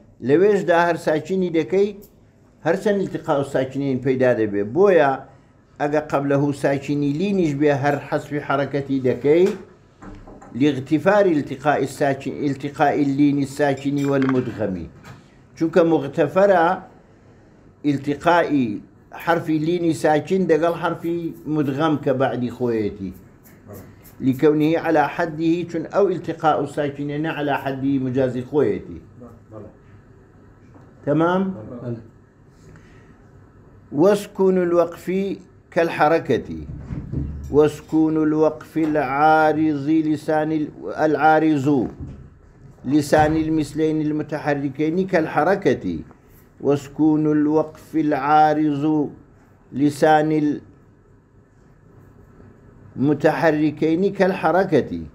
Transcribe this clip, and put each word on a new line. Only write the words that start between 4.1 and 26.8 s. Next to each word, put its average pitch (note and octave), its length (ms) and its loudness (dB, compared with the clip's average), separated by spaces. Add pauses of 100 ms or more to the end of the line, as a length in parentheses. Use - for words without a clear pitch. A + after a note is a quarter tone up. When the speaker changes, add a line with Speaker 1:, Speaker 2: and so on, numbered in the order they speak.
Speaker 1:
دبي. G#2 300 0
بويا C#3+ 640 2 (560)
أجا D3 200 0
قبله C#3+ 520 0
ساكني C#3+ 600 -2
لينش F3+ 400 0
بي C#3+ 200 2
هر C#3 260 0
حسب D3 400 -6
حركتي C#3 600 -2
دكي C#3+ 500 2 (1040)
لاغتفار D3 720 2
التقاء C#3 560 0
الساكن، C3+ 500 -4
التقاء C#3 680 -2
اللين C#3+ 360 2
الساكن C#3 680 -2
والمدغم. B2 840 -2 (680)
چونك D#3+ 220 0
مغتفرة E3 1160 2 (920)
التقاء C#3+ 920 0 (340)
حرف - 360 -2
لين E3 440 0
ساكن D#3 540 0
دقل D#3+ 280 2
حرف E3 340 -6 (380)
مدغم D3 500 -2
كبعد B2+ 520 -2
خويتي. G#2 640 -4 (1080)
لكونه D3+ 580 2
على D3 300 2
حده، E3 540 -2
چون E3 240 -6
أو G3 220 2
التقاء D#3 580 -2
ساكنين D3 600 -6